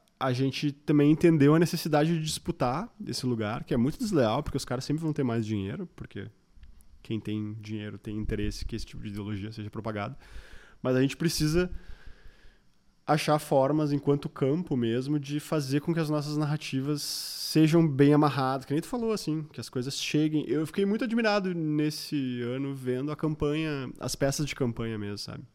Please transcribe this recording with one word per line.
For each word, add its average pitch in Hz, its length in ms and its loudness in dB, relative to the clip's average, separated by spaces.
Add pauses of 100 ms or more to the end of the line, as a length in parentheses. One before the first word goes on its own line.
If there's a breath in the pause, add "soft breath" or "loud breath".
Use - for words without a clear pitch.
(260)
a 131 80 2
gente 135 380 0
também 147 400 4
entendeu 156 440 8
a 160 40 6
necessidade 160 580 2
de 156 60 -4
disputar 156 720 -4 (120)
esse - 200 -6
lugar, 113 380 -2
que - 100 -4
é 131 40 4
muito 123 220 2
desleal, 143 440 2
porque - 140 -6
os - 80 -6
caras 123 180 -4
sempre 160 200 -2
vão 156 100 0
ter 143 100 -2
mais 117 220 0
dinheiro, 107 500 -4
porque 107 320 -14 (760)
quem 113 180 -4
tem 107 420 -4
dinheiro 104 360 -8
tem 107 200 -8
interesse 104 480 -2
que 117 100 -6
esse 107 100 -6
tipo - 180 -12
de 110 60 -10
ideologia 104 420 -8
seja 107 180 -10
propagada. 107 480 -6 (640 loud breath)
Mas 127 140 2
a 127 60 4
gente 135 140 2
precisa 160 560 0 (1400 soft breath)
achar 151 300 4
formas, 143 540 2
enquanto 143 360 0
campo 151 480 -2
mesmo, 127 440 0
de 143 200 -4
fazer 143 400 -2
com 170 140 0
que 165 60 0
as 151 100 0
nossas 151 280 -2
narrativas 147 680 -2
sejam - 840 4
bem 143 260 6
amarradas, 135 520 2
que - 80 -4
nem 156 80 0
tu - 60 -10
falou, 226 260 -2
assim, 156 300 -4 (100)
que 120 80 -10
as - 80 -12
coisas 131 320 -4
cheguem. 151 460 2
Eu 151 180 0
fiquei 202 200 -2
muito 214 180 0
admirado 208 500 0
nesse 151 880 -2
ano 135 320 -4
vendo 131 380 -4
a 151 40 -6
campanha, 151 840 -2
as - 160 -6
peças 139 300 0
de - 100 -6
campanha 117 420 -2
mesmo, 104 220 -6
sabe? - 240 -12 (120)